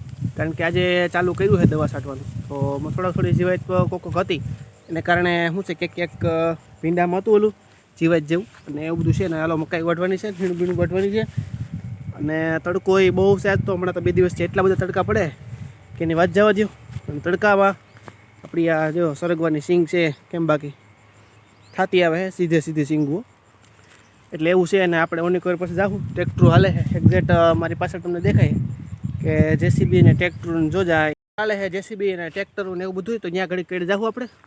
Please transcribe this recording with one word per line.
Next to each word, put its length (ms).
કારણ 140
કે 120
આજે 500
ચાલુ 200
કર્યું 260
છે 60
દવા 220
છાંટવાનું. 600
તો 300
મ-, 140
થોડા 200
થોડી 200
જીવાત 560
કોક 140
કોક 160
હતી, 240
એને 120
કારણે 460
શું 160
છે 100
કે 140
ક્યાંક, 380
અ, 320
ભીંડામાં 400
હતું 140
ઓલું 180
જીવાત 220
જેવું 240
અને 180
એવું 140
બધું 140
છે 140
ને. 120
હાલો, 180
મકાઈ 240
વાઢવાની 360
છે, 140
ભીંડું 260
ભીંડું 200
વાઢવાની 340
છે. 160
અને 440
તડકો 400
એ 100
બહુ 300
છે 100
આજ 160
તો. 100
હમણાં 180
તો 80
બે 100
દિવસથી 320
એટલા 200
બધા 120
તડકા 280
પડે 280
કે 60
એની 100
વાત 160
જવા 220
દ્યો. 180
અને 100
તડકામાં 560
આપણી 260
આ 220
જો 220
સરગવાની 480
સિંગ 260
છે 280
કેમ 160
બાકી 260
થાતી 300
આવે 160
છે 100
સીધે 300
સીધી 260
સિંગો, 380
એટલે 160
એવું 180
છે. 120
અને 180
આપણે 240
ઓની 180
કોર 160
પાસે 180
જાહું, 400
ટ્રેક્ટર 360
હાલે 220
છે 260
એક્ઝેક્ટ, 340
અ, 220
મારી 220
પાછળ 240
તમને 200
દેખાય 340
કે 320
જે 140
સી 160
બી 160
ને 120
ટ્રેક્ટર 380
ને 180
જો 140
જાય 300
હાલે 160
છે, 140
જે 120
સી 140
બી 200
ને 140
ટ્રેક્ટર 460
ને 80
એવું 120
બધું, 240
તો 100
ત્યાં 180
ઘડી 160
કેડે 220
જાહું 220
આપણે. 220